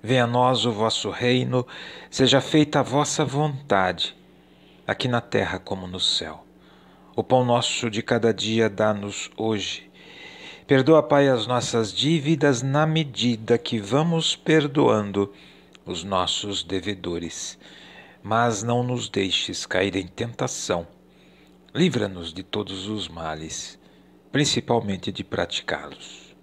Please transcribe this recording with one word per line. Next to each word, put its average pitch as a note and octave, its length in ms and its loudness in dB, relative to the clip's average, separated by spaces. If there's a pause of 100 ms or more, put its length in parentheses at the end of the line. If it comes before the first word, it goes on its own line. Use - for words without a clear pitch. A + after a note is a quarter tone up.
Venha A#2+ 220 2
a - 20 2
nós B2 380 2
o B2 60 2
vosso G#2+ 400 0
reino, B2 560 0 (420)
seja C3 320 4
feita D3 400 2
a - 20 0
vossa C#3+ 420 0
vontade, B2 920 -2 (720)
aqui - 220 -2
na A#2+ 120 0
terra F#2+ 380 -2
como F#2 300 -8
no F#2 100 -10
céu. - 480 -4 (720)
O A2+ 80 -2
pão B2+ 200 4
nosso A#2+ 460 0
de G#2 100 -2
cada A2+ 320 2
dia A2 380 0
dá-nos G2+ 680 -2
hoje. G#2+ 540 -4 (760)
Perdoa, C#3+ 340 8
Pai, C#3+ 260 6
as A#2 200 2
nossas A2+ 440 0
dívidas C#3+ 680 2
na C#3+ 240 2
medida A#2+ 720 0
que A2+ 220 -4
vamos D#3+ 560 0
perdoando A2+ 960 2 (520)
os F2 200 -8
nossos F#2+ 580 -2
devedores. F2 960 -6 (640)
Mas A2 400 0
não A#2+ 220 0
nos B2 240 -4
deixes - 580 -2
cair F#2+ 300 0
em F#2 100 -4
tentação. A#2 800 -6 (880)
Livra-nos G#2 580 0
de F#2 120 -12
todos F#2+ 420 -8
os G#2 220 -6
males, D#2+ 720 -10 (500)
principalmente A2+ 800 0
de F#2+ 140 -10
praticá-los. - 1040 -8 (140)